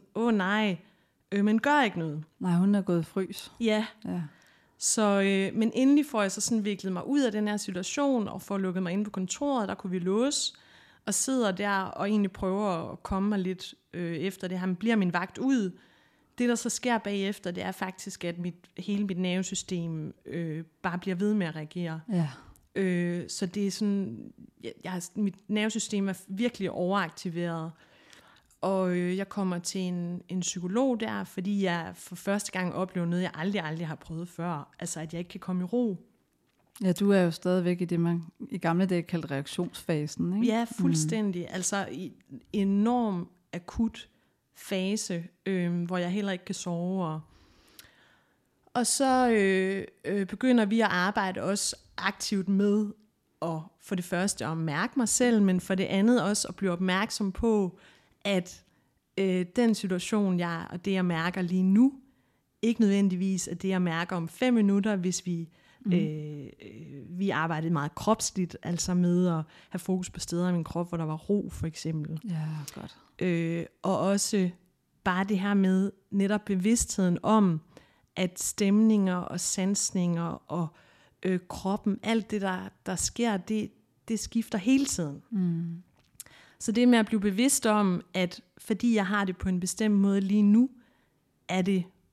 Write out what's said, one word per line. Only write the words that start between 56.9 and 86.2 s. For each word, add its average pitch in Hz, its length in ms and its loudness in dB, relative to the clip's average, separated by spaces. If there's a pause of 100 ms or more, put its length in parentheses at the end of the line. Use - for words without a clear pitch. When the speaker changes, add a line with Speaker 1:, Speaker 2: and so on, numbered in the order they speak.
Speaker 1:
på, 208 480 0 (440)
at, 190 400 -2 (540)
øh, 185 280 2 (100)
den 233 200 4
situation, 185 640 0
jeg, 170 300 -4
og 175 160 -10
det, 202 60 0
jeg 185 140 2
mærker 175 360 0
lige 180 220 2
nu, 220 300 6 (680)
ikke 233 200 2
nødvendigvis 190 640 2
er - 80 -6
det, 190 140 -4
jeg 185 120 2
mærker 175 340 0
om 170 120 -2
fem 254 260 2
minutter, 202 420 4
hvis 180 300 -2
vi, 170 240 -4 (360)
Speaker 2:
Mhm. 190 80 2
Speaker 1:
øh, 151 520 -2
øh, 143 720 -16
vi 196 100 2
arbejdede 160 440 0
meget 147 220 -2
kropsligt, - 680 -2
altså 175 300 -2
med 175 340 4
at 165 140 0 (280)
have 180 100 -8
fokus 185 300 -4
på - 100 -14
steder 175 300 -2
i - 20 2
min 170 120 0
krop, 170 260 -6
hvor 170 80 -4
der 165 80 -2
var 156 120 -4
ro, 202 340 -2
for - 160 -6
eksempel. 156 520 -6 (100)
Speaker 2:
Ja, 156 180 -4 (340)
godt. - 160 -16 (220)
Speaker 1:
Øh, 170 460 -2 (160)
og 180 180 0
også 196 500 2 (540)
bare 185 200 0
det 196 160 0
her 202 140 0
med 190 380 4 (200)
netop 202 340 2
bevidstheden 190 800 2
om, 196 380 4 (540)
at 180 240 -4
stemninger 208 760 4
og 180 240 -6
sansninger 175 1120 -2
og 165 160 -2 (580)
øh, 180 140 0 (100)
kroppen, 196 540 -2
alt 220 280 0
det, 214 100 -2
der, 185 180 -4 (260)
der 190 100 -4
sker, 226 420 -2
det, 214 340 -4 (360)
det 226 120 -2
skifter - 380 -4
hele 262 280 4
tiden. 151 440 -4
Speaker 2:
Mm. 170 540 -2 (760)